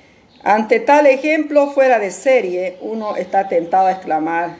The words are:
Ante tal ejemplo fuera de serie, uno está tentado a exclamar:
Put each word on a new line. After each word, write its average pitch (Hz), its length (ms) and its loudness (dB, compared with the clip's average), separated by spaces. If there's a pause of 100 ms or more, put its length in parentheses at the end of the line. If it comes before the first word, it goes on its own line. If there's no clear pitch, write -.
(480)
Ante 220 300 2
tal 294 280 4
ejemplo 294 680 2
fuera 262 260 4
de 202 140 -4
serie, 185 680 -2
uno 214 360 -8
está 196 320 -2
tentado 180 400 0
a - 20 2
exclamar: 165 680 -4